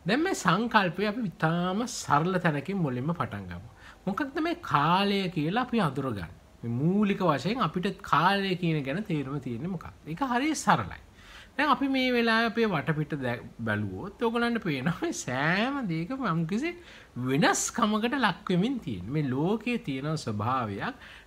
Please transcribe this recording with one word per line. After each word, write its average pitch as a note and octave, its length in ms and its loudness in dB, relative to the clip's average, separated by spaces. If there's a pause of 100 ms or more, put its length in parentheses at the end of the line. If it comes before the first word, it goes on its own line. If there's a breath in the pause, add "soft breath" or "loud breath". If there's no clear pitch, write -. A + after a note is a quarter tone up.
දැන් A#3 200 2
මේ F#4 140 2
සංකල්පය G3 720 2
අපි G#3+ 160 -2
ඉතාම F3+ 640 0
සරල D#3+ 500 2
තැනකින් F3 400 0
මුලින්ම C3+ 340 0
පටන් G#2 360 -4
ගමු. F2 220 -12 (320 loud breath)
මොකක්ද C4+ 380 -4
මේ E4 220 -2
කාලය F#3 580 2 (100)
කියලා F3 360 0
අපි A#3 160 0
අඳුරගන්න? B2+ 540 -2 (220)
මේ A#2 140 -6
මූලික F#3+ 480 2
වශයෙන් F3 420 2
අපිට F3+ 400 -2
කාලය F#3+ 540 2
කියන D#3+ 280 0
ගැන D3+ 200 -4
තේරුම C#3+ 360 -4
තියෙන්නේ B2+ 300 -6
මොකක්ද? - 240 -8 (100)
ඒක E3 180 -8
හරිය C4+ 340 0
සරලයි. A#2+ 440 2 (520 loud breath)
දැන් D4 180 2
අපි C4+ 180 4
මේ C4 240 2
වෙලාවේ A#3 380 4
අපේ A3+ 180 2
වටපිට D3+ 500 0
දැ-, A#2+ 260 -2 (140)
බැලුවොත් G#2+ 640 -2
ඔයගලන්ට A#3 400 0
පේනවා D3 360 0
මේ E4+ 160 -2
සෑම F3+ 680 0
දෙයකම F3+ 420 -4
යම්කිසි F3+ 440 0 (500 loud breath)
වෙනස්කමකට G#3+ 960 2
ලක් G#3+ 320 0
වෙමින් G3 300 2
තියෙන. F#2+ 280 -6
මේ D3 180 -2
ලෝකයේ G3+ 540 0
තියෙන D3 400 -4
ස්වභාවයක් A#2 800 -2 (320 loud breath)